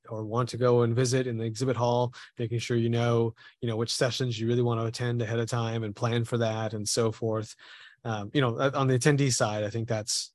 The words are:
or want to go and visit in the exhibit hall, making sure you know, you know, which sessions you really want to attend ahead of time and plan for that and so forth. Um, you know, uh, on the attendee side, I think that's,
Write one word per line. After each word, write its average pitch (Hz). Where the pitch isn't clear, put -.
or 110
want 117
to 117
go 123
and 117
visit 127
in 117
the 110
exhibit 117
hall, 120
making 117
sure 120
you 117
know, 117
you 117
know, 110
which 113
sessions 123
you 113
really 120
want 117
to 113
attend 120
ahead 113
of 113
time 113
and 104
plan 117
for 120
that 110
and 104
so 113
forth. 110
Um, 107
you 147
know, 120
uh, 139
on 135
the 127
attendee 139
side, 107
I 104
think 113
that's, -